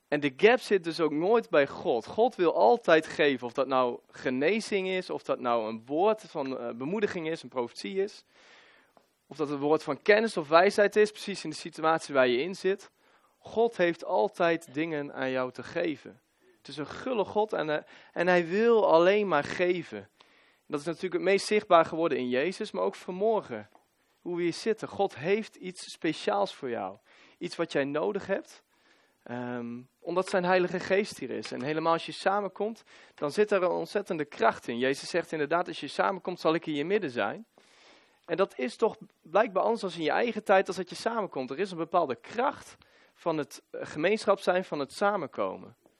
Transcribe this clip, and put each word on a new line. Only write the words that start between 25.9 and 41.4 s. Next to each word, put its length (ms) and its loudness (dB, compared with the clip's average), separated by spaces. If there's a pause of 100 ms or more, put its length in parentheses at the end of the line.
speciaals 640 -2
voor 140 -8
jou. 280 -6 (400)
Iets 180 -10
wat 160 -4
jij 120 2
nodig 440 -4
hebt, 360 -6 (600)
ehm, 580 -10 (180)
omdat 300 -2
zijn 140 2
Heilige 360 2
Geest 400 0
hier 100 -8
is. 220 -8
En 100 -6
helemaal 320 0
als 120 -2
je 60 -10
samenkomt, 720 -4 (320)
dan 160 -4
zit 200 2
er 120 2
een 60 2
ontzettende 560 -4
kracht 420 0
in. 100 -4
Jezus 320 0
zegt 220 -2
inderdaad, 360 0
"Als 120 -10
je 80 -10
samenkomt, 520 -2
zal 140 2
ik 120 -2
in 80 -4
je 120 -2
midden 260 -2
zijn." 340 -2 (800)
En 120 -4
dat 220 0
is 160 -6
toch 220 0 (240)
blijkbaar 420 2
anders 180 0
dan 100 -4
in 120 -6
je 80 2
eigen 320 0
tijd, 240 6
als 100 -4
dat 120 -6
je 60 -12
samenkomt. 560 -4